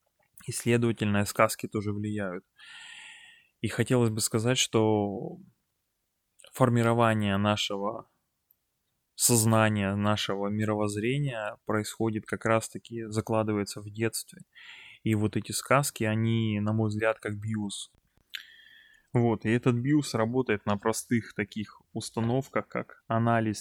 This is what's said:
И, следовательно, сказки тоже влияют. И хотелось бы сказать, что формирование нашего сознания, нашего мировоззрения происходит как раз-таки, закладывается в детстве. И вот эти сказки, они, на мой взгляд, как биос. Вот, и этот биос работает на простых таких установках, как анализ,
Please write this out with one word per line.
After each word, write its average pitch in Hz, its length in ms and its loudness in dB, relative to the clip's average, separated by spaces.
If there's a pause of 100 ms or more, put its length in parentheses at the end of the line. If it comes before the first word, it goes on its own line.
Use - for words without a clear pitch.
(460)
И, 127 60 -8
следовательно, 110 760 0
сказки - 420 0
тоже 104 260 -4
влияют. 104 500 -6 (1200)
И 110 80 -2
хотелось 120 420 2
бы 110 100 -4
сказать, 120 360 0
что 107 840 2 (1120)
формирование 117 840 4
нашего 104 720 -2 (1120)
сознания, 110 760 4
нашего 101 520 0
мировоззрения 107 1160 -2
происходит 107 640 -4
как - 180 -6
раз-таки, 113 600 -2
закладывается 107 760 -2
в 104 80 -14
детстве. - 540 -6 (600)
И 110 120 2
вот 104 220 0
эти 104 160 -6
сказки, 135 500 0
они, 110 580 0
на 107 120 0
мой 110 160 2
взгляд, 110 300 0
как 104 200 -6
биос. 104 520 -6 (1200)
Вот, 117 320 2
и 110 40 0
этот 120 260 2
биос 143 380 0
работает 113 520 0
на 104 120 0
простых - 560 -2
таких - 480 -8 (120)
установках, 113 760 -4
как - 400 -8
анализ, 113 540 2